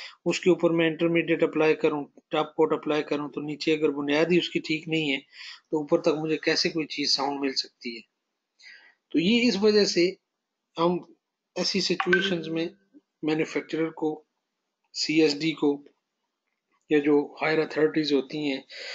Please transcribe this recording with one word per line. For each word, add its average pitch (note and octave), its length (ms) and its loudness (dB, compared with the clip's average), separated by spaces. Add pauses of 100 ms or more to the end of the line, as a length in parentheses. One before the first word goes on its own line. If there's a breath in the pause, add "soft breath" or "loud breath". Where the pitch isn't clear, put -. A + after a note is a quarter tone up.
(260 loud breath)
उसके F3 240 0
ऊपर E3+ 220 4
मैं E3 160 2
intermediate E3 560 0
apply D#3 320 2
करूं, D3+ 280 0 (280)
top D3+ 260 -2
coat D#3 160 4
apply D3+ 300 -2
करूं, D3 260 -4
तो C#3+ 120 -10
नीचे D3+ 360 -2
अगर D3+ 140 0
बुनियाद D3 400 0
ही F3 80 6
उसकी D#3+ 220 -4
ठीक D#3 260 -6
नहीं D#3 240 0
है C3+ 60 0
तो - 640 -8
ऊपर D#3+ 200 0
तक E3 160 2
मुझे D#3 280 -2
कैसे D#3+ 240 0
कोई D#3+ 180 -4
चीज - 280 -2
sound C#3 260 -4
मिल C3+ 140 -2
सकती - 400 -10
है। A2+ 60 -16 (1120 loud breath)
तो C#3+ 80 2
ये G#3 220 4
इस A#3+ 160 2
वजह G#3 280 4
से F3 200 2 (720)
हम F3 220 2 (560)
ऐसी F3+ 260 -2
situations F3+ 680 0
में E3 200 -4 (560)
manufacturer D#3 680 -2
को, D#3 340 -6 (720)
सीएसडी D#3 580 2
को D3+ 160 0 (1200)
या D3+ 100 4
जो D3 220 4 (200)
higher D#3 180 0
authorities D3+ 540 0
होती C#3 340 -2
हैं, C3+ 160 -4 (320 loud breath)